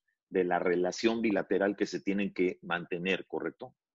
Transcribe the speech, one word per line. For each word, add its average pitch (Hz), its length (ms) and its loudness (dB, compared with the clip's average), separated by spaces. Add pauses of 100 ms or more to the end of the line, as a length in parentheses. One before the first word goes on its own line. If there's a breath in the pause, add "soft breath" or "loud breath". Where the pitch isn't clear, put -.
(280)
de 92 160 2
la 90 140 2
relación 90 640 2
bilateral 98 540 0
que 98 100 0
se 87 140 -6
tienen 98 320 -2
que 92 300 0
mantener, 87 640 -4
¿correcto? 80 480 -8 (200)